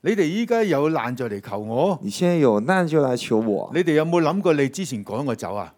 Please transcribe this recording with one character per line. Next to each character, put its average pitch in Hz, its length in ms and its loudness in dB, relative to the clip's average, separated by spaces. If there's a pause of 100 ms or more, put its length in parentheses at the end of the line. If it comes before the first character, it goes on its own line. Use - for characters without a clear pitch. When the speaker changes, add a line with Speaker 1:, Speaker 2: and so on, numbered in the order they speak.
Speaker 1:
你 175 100 0
哋 202 120 2
依 196 220 -2
家 226 180 2
有 151 260 2
難 127 260 -4
就 123 120 -6
嚟 101 140 -8
求 - 160 -8
我。 127 460 0
Speaker 2:
你 101 80 -4
现 180 180 0
在 175 60 2
有 120 240 4
难 175 280 0
就 151 140 2
来 127 160 2
求 113 220 0
我。 107 340 -2
Speaker 1:
你 175 100 0
哋 160 120 0
有 156 100 2
冇 170 160 2
諗 160 180 0
過 180 140 2
你 139 160 2
之 190 160 -8
前 117 180 -6
趕 107 200 -6
我 131 120 -2
走 92 200 -6
啊？ - 220 -8